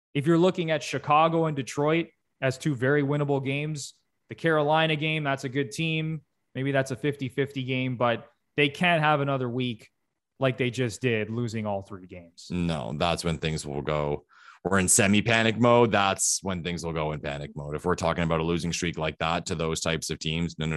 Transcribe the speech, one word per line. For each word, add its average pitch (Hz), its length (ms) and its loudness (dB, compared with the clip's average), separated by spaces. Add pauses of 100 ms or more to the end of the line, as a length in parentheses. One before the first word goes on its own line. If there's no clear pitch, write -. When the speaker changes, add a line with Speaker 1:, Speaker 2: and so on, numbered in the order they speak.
(140)
Speaker 1:
If 139 120 0
you're 165 100 6
looking 175 340 2
at 151 120 0
Chicago 160 640 2
and 151 100 -2
Detroit 151 520 0 (340)
as 131 160 0
two 151 160 0
very 131 280 2
winnable 143 400 0
games, 143 520 -6 (340)
the - 60 -10
Carolina 156 600 2
game, 156 300 -2
that's 139 200 -2
a 139 40 -4
good 139 220 -2
team. 160 500 -4 (340)
Maybe 135 160 -2
that's 135 200 0
a 131 60 -4
fifty 135 340 -4
fifty 135 320 -2
game, 127 340 -2
but 117 300 0 (320)
they 147 100 4
can't 170 340 2
have 151 200 4
another 135 260 -2
week 123 400 -4 (500)
like 131 200 2
they 123 120 2
just 117 300 -2
did, 110 300 0
losing 113 340 -4
all 101 160 -4
three 92 260 -14
games. 87 440 -20
Speaker 2:
No, 82 440 -2
that's 80 300 0
when 82 140 0
things 80 260 -2
will 71 160 -6
go. 73 440 -2 (400)
We're 92 160 2
in 90 80 2
semi-panic 110 680 4
mode. 120 340 6
That's 98 500 2
when 90 200 -4
things 85 220 -6
will 82 80 -4
go 78 200 -2
in 76 80 -6
panic 73 360 -8
mode. 73 180 -8
If 76 100 -8
we're 87 100 2
talking 82 280 0
about 82 180 2
a 80 40 -2
losing 85 280 -2
streak 82 260 -4
like 80 200 -4
that 85 280 -2
to 92 80 -4
those 80 260 -4
types 80 300 -4
of 78 80 -6
teams, 82 400 -4
no, 78 80 -4
no, 80 100 -2